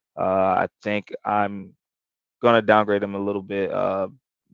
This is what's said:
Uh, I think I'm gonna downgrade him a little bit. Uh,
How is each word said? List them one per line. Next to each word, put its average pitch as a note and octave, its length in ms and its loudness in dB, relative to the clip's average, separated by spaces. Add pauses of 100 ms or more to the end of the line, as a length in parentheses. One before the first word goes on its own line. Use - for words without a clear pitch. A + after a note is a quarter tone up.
(180)
Uh, F#2 60 -4
I F#2 440 0 (140)
think G#2 320 -6 (100)
I'm G2+ 520 -4 (680)
gonna A#2 220 4
downgrade G#2 400 4
him G2+ 100 -4
a G2 60 -4
little G2+ 240 -4
bit. G2 280 -4
Uh, F#2+ 360 -2 (460)